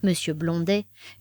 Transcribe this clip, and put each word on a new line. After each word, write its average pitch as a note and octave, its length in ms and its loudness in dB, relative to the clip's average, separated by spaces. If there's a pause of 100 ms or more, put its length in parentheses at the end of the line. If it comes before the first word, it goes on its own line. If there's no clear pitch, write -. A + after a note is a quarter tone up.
monsieur E3+ 320 2
Blondet, E3+ 520 0 (360)